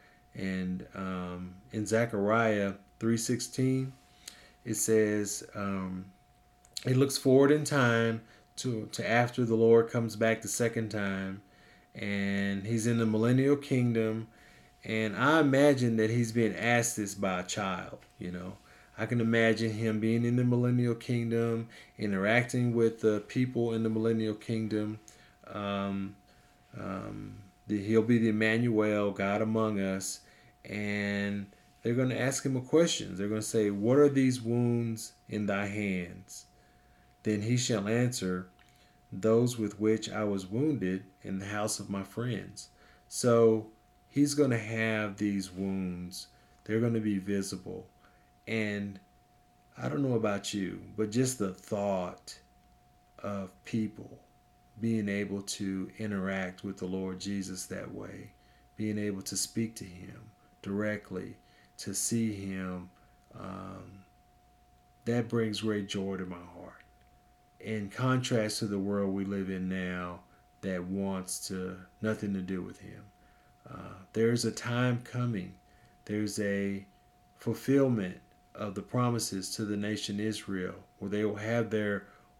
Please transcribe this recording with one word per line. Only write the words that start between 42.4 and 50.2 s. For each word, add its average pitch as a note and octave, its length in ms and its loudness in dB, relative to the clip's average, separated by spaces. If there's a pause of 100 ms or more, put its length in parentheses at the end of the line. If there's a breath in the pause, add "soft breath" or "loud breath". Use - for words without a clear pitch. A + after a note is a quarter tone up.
So A2+ 600 6 (400)
he's C#3+ 260 2
gonna C3 240 4
have A2 580 -2
these G2 340 0
wounds. F#2 800 -4 (360 soft breath)
They're A2 160 0
gonna A#2 200 2
be G#2 180 0
visible. F#2+ 680 -6 (580 soft breath)
And G#2 520 -4 (800)
I B2 100 -4
don't C#3+ 140 -2
know C3 140 2
about G#2 360 0